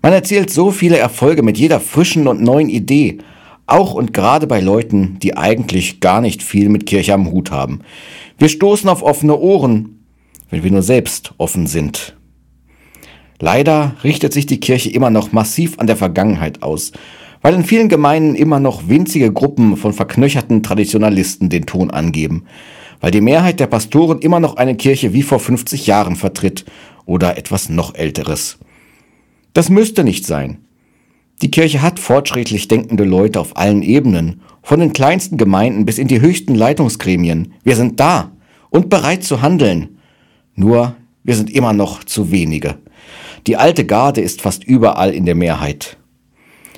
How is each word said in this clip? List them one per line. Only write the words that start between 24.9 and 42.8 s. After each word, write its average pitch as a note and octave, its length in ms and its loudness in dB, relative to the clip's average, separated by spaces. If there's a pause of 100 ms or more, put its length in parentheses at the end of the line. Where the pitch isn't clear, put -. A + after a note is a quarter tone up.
wie C#3 100 2
vor C#3 160 0
fünfzig - 480 -4
Jahren G2+ 280 2
vertritt - 480 -4 (420)
oder F2+ 320 0
etwas - 300 -6
noch D#2+ 280 -4
Älteres. D2+ 640 -8 (920)
Das E3+ 180 0
müsste G#3 360 4
nicht F#2+ 200 -2
sein. D2 340 -6 (840)
Die C#3+ 100 0
Kirche D#3 300 2
hat F3 180 -2
fortschrittlich A#2+ 680 -2
denkende A2+ 340 0
Leute G2 380 2
auf - 160 -10
allen G2+ 260 2
Ebenen, F2+ 560 0 (220)
von - 180 2
den D#3+ 140 0
kleinsten E3 420 0
Gemeinden G#2 500 2
bis A2 120 -4
in C3 100 -2
die A#2+ 140 2
höchsten D3+ 340 2
Leitungsgremien. F#2+ 960 0 (140)
Wir B2+ 100 4
sind A2+ 240 -2
da D3 320 0 (380)
und F3 200 2
bereit F#3 360 0
zu A#2+ 160 -2
handeln. C3 560 0 (580)
Nur, A#2 400 2 (280)
wir A#2+ 120 0
sind G#2+ 140 -2
immer B2 240 -2
noch G2+ 320 -4
zu F#2 260 -6
wenige. D#2 460 -4 (680)